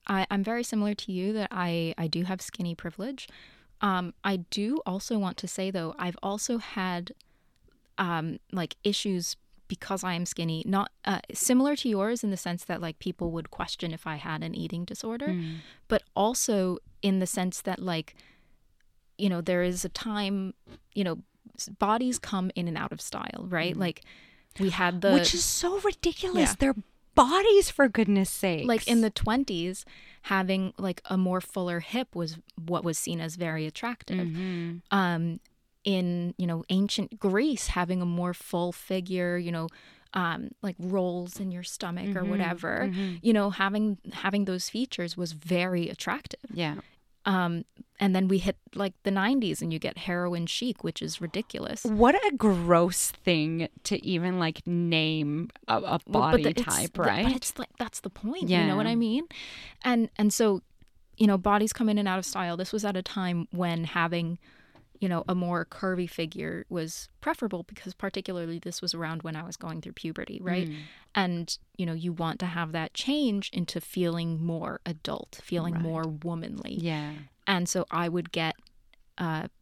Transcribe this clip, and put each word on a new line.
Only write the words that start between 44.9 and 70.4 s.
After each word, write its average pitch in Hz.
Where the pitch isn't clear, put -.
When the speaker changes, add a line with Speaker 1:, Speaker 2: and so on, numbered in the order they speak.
Speaker 1:
was 175
very 175
attractive. -
Speaker 2:
Yeah. 165
Speaker 1:
Um, 175
and 190
then 190
we 190
hit, 190
like, 196
the 196
nineties 196
and 165
you 160
get -
heroin 175
chic, -
which -
is 160
ridiculous. -
Speaker 2:
What 233
a 403
gross 175
thing 165
to -
even, 180
like, 160
name 160
a, 113
a -
Speaker 1:
Well, 156
but -
Speaker 2:
body 240
Speaker 1:
the, -
it's 247
Speaker 2:
type, -
Speaker 1:
the, 175
Speaker 2:
right? 135
Speaker 1:
but 262
it's -
like, -
that's -
the 196
point, 247
you 180
know 190
what 214
Speaker 2:
Yeah. 226
Speaker 1:
I -
mean? 233
And, 240
and 208
so, 208
you 214
know, 196
bodies 208
come 226
in 208
and 202
out 190
of 185
style. 175
This 185
was 214
at 202
a 185
time 180
when 170
having, 170
you 196
know, 170
a 180
more 175
curvy 180
figure 160
was 160
preferable 208
because -
particularly 175
this 170
was -
around 160
when 160
I 156
was 170
going 165
through 180
puberty, -